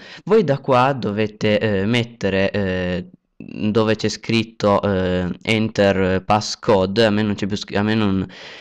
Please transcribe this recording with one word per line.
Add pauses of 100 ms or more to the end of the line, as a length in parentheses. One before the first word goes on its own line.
(240)
Voi
da
qua
dovete,
eh,
mettere,
eh, (380)
dove
c'è
scritto,
eh, (140)
enter
passcode.
A
me
non
c'è
più
scri-,
a
me
non, (360)